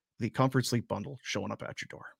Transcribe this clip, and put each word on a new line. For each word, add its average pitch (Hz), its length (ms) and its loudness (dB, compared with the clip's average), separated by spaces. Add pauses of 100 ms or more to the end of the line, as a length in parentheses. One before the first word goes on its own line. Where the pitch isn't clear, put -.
(200)
the 120 100 2
Comfort 131 340 4
Sleep 117 240 2
bundle 120 340 -4
showing 104 300 -4
up 113 100 -6
at - 200 -8
your - 80 -12
door. - 160 -14 (140)